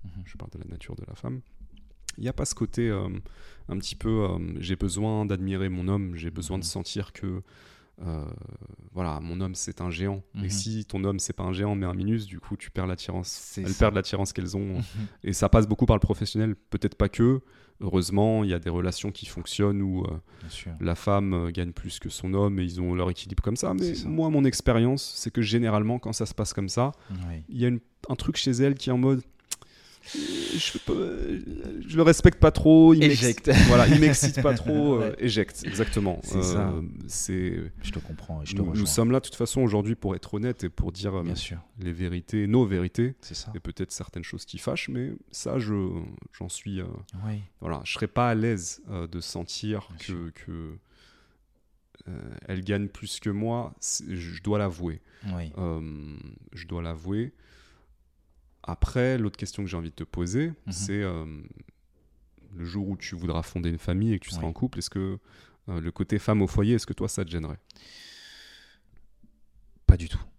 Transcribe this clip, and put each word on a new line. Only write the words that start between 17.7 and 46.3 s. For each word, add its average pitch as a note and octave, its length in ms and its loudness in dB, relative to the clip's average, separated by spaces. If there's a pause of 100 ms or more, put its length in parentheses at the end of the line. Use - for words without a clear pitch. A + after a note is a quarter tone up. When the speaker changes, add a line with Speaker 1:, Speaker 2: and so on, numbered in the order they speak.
Speaker 2:
Heureusement, G2 640 2
il G2 60 0
y - 20 2
a F2 60 0
des E2+ 100 -4
relations F2+ 420 -2
qui - 140 -12
fonctionnent G2+ 560 0
où, F#2 240 0
euh, E2 160 -6 (200)
Speaker 1:
Bien E2+ 100 -16
sûr. - 300 -12
Speaker 2:
la E2+ 140 2
femme, G2+ 380 0
euh, E2+ 180 0
gagne F2 220 -4
plus - 260 -10
que - 120 -10
son F#2 240 -4
homme G2+ 240 2
et F#2 40 0
ils F2 160 -4
ont F2+ 160 0
leur F2+ 140 0
équilibre F#2 340 -4
comme G#2 140 0
ça. F#3+ 160 -2
Mais - 100 0
Speaker 1:
C'est F3 120 0
ça. - 160 -8
Speaker 2:
moi, D#3+ 180 2
mon D3 160 4
expérience, B2+ 720 2
c'est - 140 -6
que B2 100 -2
généralement, A2 580 2
quand A2+ 140 -6
ça G#2+ 140 -2
se - 80 -8
passe - 180 -2
comme G2 160 -4
ça, B2+ 240 0 (180)
Speaker 1:
Oui. F2 380 -8
Speaker 2:
il - 100 -10
y A#2+ 60 2
a B2 40 4
une, A#2+ 120 0 (300)
un B2 60 0
truc - 200 -2
chez - 140 0
elle C3 240 4
qui C3+ 160 -4
est - 20 2
en B2 60 2
mode, C3 240 4 (920)
je - 640 -4
peux, - 680 -4 (420)
je D#3 100 -10
le D#3+ 60 8
respecte E3 380 8
pas D#3 100 12
trop, D#3+ 440 12
il D#3 60 6
m'ex-, C#3+ 220 8
Speaker 1:
Éjecte. B2 280 4 (180)
Speaker 2:
voilà, A#2+ 180 10
il D3+ 140 10
m'excite C#3 420 6
pas C3+ 120 6
Speaker 1:
<laughs> - 0 -
Speaker 2:
trop, D3 400 2
euh, A2 160 2
Speaker 1:
Ouais. - 80 -8
Speaker 2:
éjecte, G#2+ 480 0
exactement. G2+ 560 0
Speaker 1:
C'est F#2+ 200 0
ça. F#2 280 0
Speaker 2:
Euh, E2+ 120 -2 (240)
c'est F2+ 640 -4 (120)
Speaker 1:
Je - 100 -6
te E2+ 60 -4
comprends D#2+ 440 -10
et D2 40 -8
je F2 60 -8
te G2 40 -4
Speaker 2:
nous, G2+ 80 0
nous F2 60 -2
Speaker 1:
rejoins. G#2 160 0
Speaker 2:
sommes A2+ 240 2
là, C3 100 4
de - 60 -16
toute - 80 -12
façon, A#2+ 260 -2
aujourd'hui, G#2+ 360 2
pour F#2+ 200 -4
être - 160 -12
honnête A2 320 -4
et F2 60 -2
pour - 200 -2
dire, F#2+ 280 -6
euh, F2 40 -4
Speaker 1:
Bien E2+ 120 -2
sûr. E2+ 240 -8 (200)
Speaker 2:
les F2+ 140 -6
vérités, F2+ 540 -2
nos A#2+ 180 4
vérités, G2 560 0
Speaker 1:
C'est - 140 -18
ça. - 200 -12
Speaker 2:
et E2 60 -10
peut-être - 320 -8
certaines - 320 -12
choses - 220 -12
qui - 100 -16
fâchent, - 320 -6
mais B2+ 240 -6 (200)
ça, - 260 -4
je, G#2 320 0 (420)